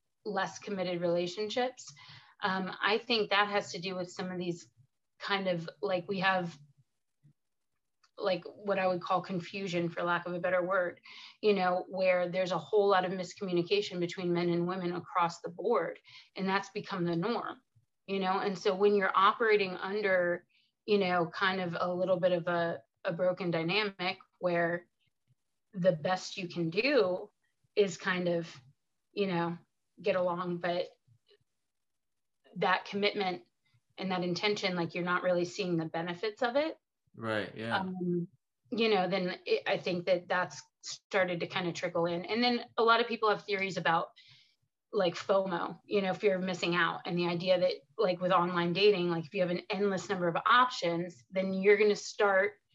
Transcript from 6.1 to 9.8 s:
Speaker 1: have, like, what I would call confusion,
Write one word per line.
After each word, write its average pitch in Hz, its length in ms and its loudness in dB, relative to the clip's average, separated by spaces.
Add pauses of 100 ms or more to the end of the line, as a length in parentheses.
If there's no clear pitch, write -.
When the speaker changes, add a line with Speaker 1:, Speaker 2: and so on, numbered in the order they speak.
Speaker 1:
have, 185 380 0 (1600)
like, 185 280 -2
what 202 340 -4
I 185 80 2
would 180 140 0
call 185 200 0
confusion, 175 680 -4